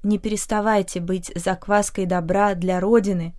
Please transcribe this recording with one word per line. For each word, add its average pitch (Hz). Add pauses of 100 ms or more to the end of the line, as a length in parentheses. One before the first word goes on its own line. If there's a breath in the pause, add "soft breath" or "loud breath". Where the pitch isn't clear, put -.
Не 208
переставайте 208
быть 180
закваской 190
добра 185
для 180
Родины 190